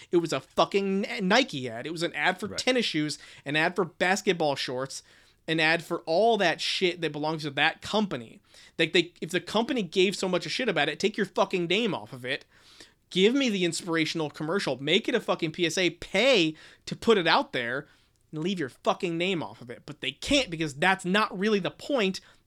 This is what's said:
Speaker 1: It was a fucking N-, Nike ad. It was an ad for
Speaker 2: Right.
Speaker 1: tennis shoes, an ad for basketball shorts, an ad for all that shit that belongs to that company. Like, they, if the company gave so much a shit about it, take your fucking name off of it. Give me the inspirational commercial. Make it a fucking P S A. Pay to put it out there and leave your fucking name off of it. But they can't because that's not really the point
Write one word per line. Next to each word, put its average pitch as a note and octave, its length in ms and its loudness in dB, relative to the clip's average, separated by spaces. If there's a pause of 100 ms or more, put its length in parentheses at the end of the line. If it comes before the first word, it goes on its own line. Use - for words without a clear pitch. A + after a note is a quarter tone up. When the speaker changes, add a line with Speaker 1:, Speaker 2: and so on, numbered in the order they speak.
(120)
Speaker 1:
It F3+ 60 4
was E3+ 140 0
a - 80 0
fucking G3 640 0
N-, A#3 240 -4
Nike F#3 420 2
ad. A#2 160 -8
It D#3 60 -8
was E3 120 -6
an E3 120 -4
ad E3+ 240 0
for G#3+ 80 -8
Speaker 2:
Right. F3+ 100 -10
Speaker 1:
tennis B3+ 280 0
shoes, D3+ 340 -2 (240)
an C#3+ 140 -2
ad E3 180 2
for G#3 80 2
basketball F3 720 0
shorts, C3 480 -6 (420)
an D#3+ 140 0
ad D#3+ 240 4
for E3 220 -6
all G#3 320 4
that E3+ 240 2
shit F3+ 400 -2
that D#3 100 -2
belongs D3+ 320 -4
to D3+ 80 -6
that C#3+ 300 0
company. D#3+ 580 -4 (400)
Like, D#3+ 140 0
they, E3+ 260 2
if D#3+ 120 -8
the F3+ 100 -2
company A#3 420 -2
gave F#3 320 2
so F#3+ 140 -4
much F3 160 -2
a D#3 40 -8
shit B3 200 -4
about D3+ 180 0
it, D3+ 140 -6
take G#3 160 -2
your G#3 80 0
fucking F#3 420 0
name G3 260 0
off A2 200 -10
of B2 100 -14
it. B2+ 220 -6 (640)
Give G3+ 260 4
me C#4 140 2
the F#3+ 160 0
inspirational D#3+ 640 -2
commercial. D#3 520 -4
Make E3+ 280 2
it C4 60 0
a A3 40 0
fucking F3 320 -2
P F3 140 -2
S D#3+ 120 -2
A. F3+ 120 2
Pay F#3+ 640 2 (300)
to E3 100 -8
put A3+ 220 4
it E3+ 100 2
out G#3+ 240 2
there B2+ 360 -4 (440)
and D3+ 100 -8
leave F#3 160 -2
your C#3+ 120 -4
fucking F3+ 480 -2
name F3 260 -2
off G#2+ 160 -12
of A#2+ 100 -16
it. A#2 160 -16
But - 140 -16
they C3+ 140 -4
can't - 360 0
because D#3 260 -4
that's F#3 280 2
not G3+ 340 0
really G#3 220 2
the E3+ 120 -2
point G#3 500 -2 (260)